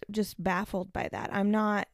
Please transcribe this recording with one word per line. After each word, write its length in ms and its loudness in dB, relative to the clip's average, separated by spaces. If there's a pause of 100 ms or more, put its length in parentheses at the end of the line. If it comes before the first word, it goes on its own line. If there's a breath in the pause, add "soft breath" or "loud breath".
just 320 -2
baffled 520 -2
by 180 -4
that. 220 -4
I'm 180 4
not, 420 2